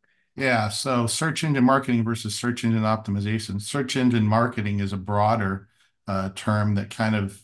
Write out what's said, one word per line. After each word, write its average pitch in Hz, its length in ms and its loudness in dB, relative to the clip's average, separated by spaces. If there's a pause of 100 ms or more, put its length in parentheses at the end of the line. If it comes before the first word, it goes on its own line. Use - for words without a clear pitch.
(340)
Yeah, 120 360 0
so 120 360 -2
search 156 380 -2
engine 139 200 2
marketing 131 400 4
versus 113 300 -4
search 120 300 -4
engine 113 200 2
optimization. 107 760 -2
Search 127 360 -6
engine 120 300 4
marketing 107 540 2
is 98 140 -2
a - 20 -4
broader, 104 720 0 (400)
uh, 95 260 -2
term 107 420 0
that 95 120 -2
kind 110 260 0
of, 98 300 -4